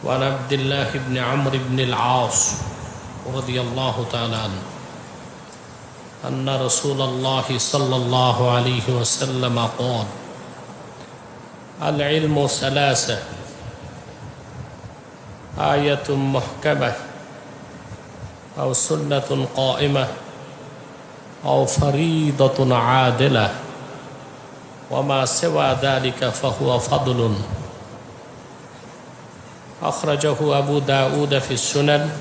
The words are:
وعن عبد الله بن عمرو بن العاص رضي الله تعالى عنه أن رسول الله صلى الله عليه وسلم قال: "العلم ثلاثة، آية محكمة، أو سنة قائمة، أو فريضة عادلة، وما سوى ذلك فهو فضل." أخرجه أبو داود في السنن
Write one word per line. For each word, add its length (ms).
وعن 180
عبد 300
الله 420
بن 240
عمرو 400
بن 100
العاص 720
رضي 260
الله 520
تعالى 240
عنه 420
أن 240
رسول 560
الله 580
صلى 380
الله 540
عليه 420
وسلم 640
قال: 260
"العلم 640
ثلاثة، 720
آية 520
محكمة، 840
أو 140
سنة 840
قائمة، 520
أو 220
فريضة 1120
عادلة، 800
وما 340
سوى 580
ذلك 460
فهو 500
فضل." 560
أخرجه 540
أبو 200
داود 600
في 180
السنن 640